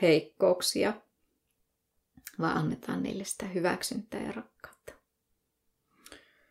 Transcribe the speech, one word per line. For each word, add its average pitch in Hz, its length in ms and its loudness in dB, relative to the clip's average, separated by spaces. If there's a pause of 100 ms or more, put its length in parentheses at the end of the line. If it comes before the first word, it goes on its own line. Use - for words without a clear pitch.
heikkouksia, 180 920 4 (1500)
vaan 165 160 0
annetaan - 460 -2
niille 196 220 -4
sitä - 220 -8
hyväksyntää 185 760 -4
ja 208 100 -6
rakkautta. - 600 -16 (1600)